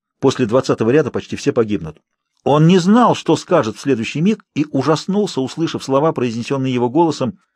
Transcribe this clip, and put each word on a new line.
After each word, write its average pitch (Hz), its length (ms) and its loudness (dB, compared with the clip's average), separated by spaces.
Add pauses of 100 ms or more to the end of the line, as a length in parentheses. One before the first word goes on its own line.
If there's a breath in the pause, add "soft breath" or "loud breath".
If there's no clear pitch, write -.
(200)
После 131 260 0
двадцатого 117 440 0
ряда 135 200 2
почти - 260 -8
все 143 160 -4
погибнут". 101 460 -2 (440)
Он 151 240 4
не 185 120 6
знал, 208 360 4
что 160 220 0
скажет 123 400 0
в - 40 -20
следующий 131 400 -2
миг, 202 240 0 (100)
и 143 160 -2
ужаснулся, 156 720 -2
услышав 131 420 -4
слова, 143 300 0
произнесённые 127 640 -4
его 123 160 0
голосом. 143 480 0 (180)